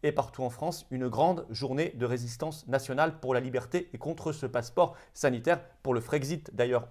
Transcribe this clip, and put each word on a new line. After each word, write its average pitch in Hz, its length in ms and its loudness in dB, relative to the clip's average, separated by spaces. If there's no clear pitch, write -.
et 147 80 4
partout 135 320 -2
en 123 80 -2
France, 160 400 -6
une 127 160 -2
grande 165 420 2
journée 131 460 -2
de 123 120 0
résistance 123 600 -4
nationale 139 540 0
pour 131 140 0
la 120 60 4
liberté 127 540 -2
et 135 40 -12
contre 156 340 -4
ce 143 140 -6
passeport 123 500 0
sanitaire, 139 460 2
pour 131 100 2
le 117 60 2
Frexit 147 560 -2
d'ailleurs 120 340 2